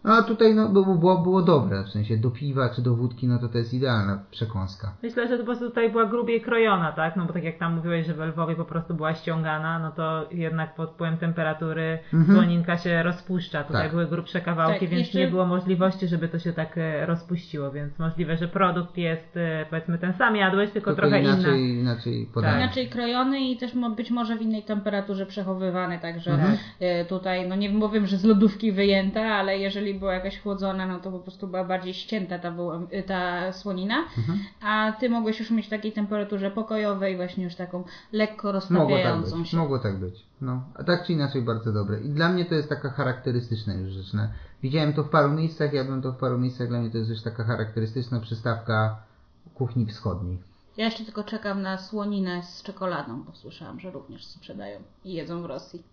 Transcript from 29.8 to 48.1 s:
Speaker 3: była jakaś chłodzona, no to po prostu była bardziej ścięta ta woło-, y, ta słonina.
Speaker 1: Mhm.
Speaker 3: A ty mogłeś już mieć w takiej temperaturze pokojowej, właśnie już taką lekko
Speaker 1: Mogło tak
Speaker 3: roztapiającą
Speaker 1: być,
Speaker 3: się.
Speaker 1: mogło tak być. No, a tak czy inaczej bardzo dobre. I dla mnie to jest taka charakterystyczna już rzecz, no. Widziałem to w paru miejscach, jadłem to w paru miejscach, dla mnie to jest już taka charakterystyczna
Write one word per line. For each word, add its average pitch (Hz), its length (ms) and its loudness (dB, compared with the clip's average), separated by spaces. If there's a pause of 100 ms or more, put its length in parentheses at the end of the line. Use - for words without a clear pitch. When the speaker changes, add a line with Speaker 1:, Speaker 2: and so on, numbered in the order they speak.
Speaker 3:
była 196 240 -2
jakaś 185 260 -4
chłodzona, 190 460 -2
no 185 140 -4
to 190 120 -8
po 180 80 -8
prostu 185 280 -12
była 185 160 -2
bardziej 180 300 -2
ścięta 185 460 -4
ta 175 120 -6
woło-, 170 280 -6 (140)
y, 190 100 -4
ta 180 500 -2
słonina. 196 420 -4 (220)
Speaker 1:
Mhm. 151 220 -2 (240)
Speaker 3:
A 214 360 2
ty 254 100 0
mogłeś 220 300 0
już 226 120 -4
mieć 220 140 2
w - 40 -18
takiej 214 220 -4
temperaturze 208 600 -2
pokojowej, 202 640 -2
właśnie 180 280 -4
już 175 120 -6
taką 180 280 -8 (300)
lekko 214 340 0
Speaker 1:
Mogło 202 40 0
tak 185 280 4
Speaker 3:
roztapiającą - 600 2
Speaker 1:
być, 170 100 -4
Speaker 3:
się. 165 80 0
Speaker 1:
mogło 139 220 2
tak 98 200 -2
być. 92 260 -10 (160)
No, 127 220 -4 (120)
a - 80 -10
tak 175 220 0
czy 180 80 0
inaczej 143 280 0
bardzo 113 320 -2
dobre. 104 280 0
I 127 80 -6
dla 156 200 2
mnie 180 160 2
to 175 100 -2
jest 151 140 -2
taka 139 200 -4
charakterystyczna 123 840 -2
już 95 180 -6
rzecz, 95 220 -10
no. 107 80 0 (420)
Widziałem 147 300 0
to 151 100 0
w 147 60 -4
paru 143 200 4
miejscach, 156 440 0
jadłem 131 280 -2
to 131 100 -4
w 127 60 -8
paru 123 220 0
miejscach, 127 280 -2
dla 120 120 -2
mnie 113 100 -2
to 117 80 -4
jest 110 120 -2
już 113 120 -6
taka 113 220 -6
charakterystyczna 110 760 -2